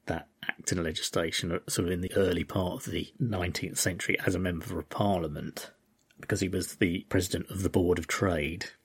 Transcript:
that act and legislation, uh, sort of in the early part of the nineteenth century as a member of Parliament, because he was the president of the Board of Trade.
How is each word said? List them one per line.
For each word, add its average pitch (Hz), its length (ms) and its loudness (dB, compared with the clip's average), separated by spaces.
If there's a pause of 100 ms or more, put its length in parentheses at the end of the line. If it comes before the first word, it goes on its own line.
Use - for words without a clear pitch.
that 82 220 -4 (200)
act - 220 -4
and 90 140 2
legislation, - 640 -2
uh, 85 80 0 (100)
sort 90 200 0
of 92 40 2
in 90 100 0
the 92 120 -4
early 90 300 4
part 90 420 -2
of 107 60 -4
the - 260 -4
nineteenth 90 600 0
century 92 460 0
as 95 120 2
a - 20 0
member 90 400 -2
of 78 120 -8
Parliament, 85 800 -2 (480)
because 98 200 -2
he 95 80 2
was 90 280 -4
the 92 320 2
president 90 420 0
of 98 120 -4
the 90 80 2
Board 87 280 4
of 82 80 -4
Trade. 82 600 0 (180)